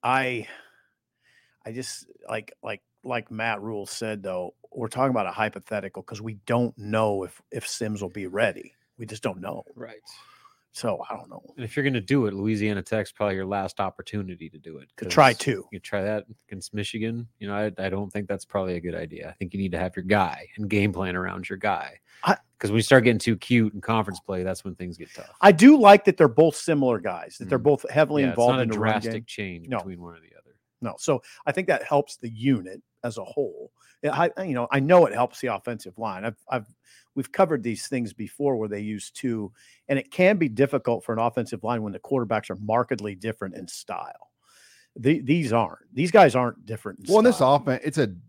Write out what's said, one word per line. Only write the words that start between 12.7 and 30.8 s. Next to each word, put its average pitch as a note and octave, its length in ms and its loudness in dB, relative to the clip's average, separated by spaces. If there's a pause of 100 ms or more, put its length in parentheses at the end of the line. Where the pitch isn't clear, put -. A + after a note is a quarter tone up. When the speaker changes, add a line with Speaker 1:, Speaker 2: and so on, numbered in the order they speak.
Speaker 2:
Tech's G#2+ 300 -4
probably G2+ 240 -2
your F#2+ 100 -4
last G2 320 -4
opportunity F#2 720 -8
to D#2 80 -20
do D#2 200 -18
it, C2+ 180 -20
Speaker 1:
To - 80 -10
try C3 280 6
Speaker 2:
'cause A2 60 -4
Speaker 1:
two. A2+ 320 -2
Speaker 2:
you G2 80 -14
try G2+ 240 -4
that G#2 240 -4 (220)
against F#2+ 260 -14
Michigan, A2+ 540 -6 (100)
you G#2 80 -12
know, G2+ 80 -6
I, G#2 120 -2 (120)
I F#2+ 100 -4
don't G2 240 -4
think G#2 140 -6
that's G2 180 -6
probably F#2 300 -2
a E2+ 60 -4
good E2+ 140 -6
idea. E2 340 -10
I - 60 -16
think F2+ 200 -10
you G2 60 -4
need F#2+ 120 -2
to E2+ 60 -4
have F2+ 160 -4
your F#2 100 2
guy F#2 520 2
and G#2 120 -6
game G2+ 240 2
plan F2+ 220 -4
around F#2 340 -6
your F#2+ 100 -10
guy. F#2 420 -4 (240)
Speaker 1:
I - 120 2 (220)
Speaker 2:
'Cause G2+ 140 -4
when A2 60 0
you A2 40 0
start B2+ 220 8
getting A#2 160 4
too A2+ 160 0
cute A2+ 380 2
in G2+ 60 -10
conference G#2 400 -2
play, F#2 220 -6
that's F#2 220 -6
when F#2 100 -10
things F2 220 -12
get E2 180 -20
tough. - 160 -18 (100)
Speaker 1:
I G3 120 10
do B3+ 260 10
like G3+ 280 10
that F#3 100 2
they're D#3 120 8
both D3+ 280 4
similar C3+ 420 0
guys, F2 400 -8
that F#2+ 100 -12
they're C3 100 0
Speaker 2:
Mm. A#2 60 -2
Speaker 1:
both C#3+ 260 2
heavily D3 320 2
Speaker 2:
Yeah, C3 80 2
it's - 20 -6
Speaker 1:
involved A#2+ 220 4
Speaker 2:
not C3 60 0
a - 20 0
Speaker 1:
in A#2 80 -2
the G#2+ 100 -2
run A2 200 0
Speaker 2:
drastic A2+ 120 -6
Speaker 1:
game. A2+ 140 -8
Speaker 2:
change F2+ 420 -12
Speaker 1:
No. B2 100 -4
Speaker 2:
between F2+ 220 -10
one E2+ 160 -18
or E2 40 -20
the E2+ 160 -20
other. - 200 -20 (240)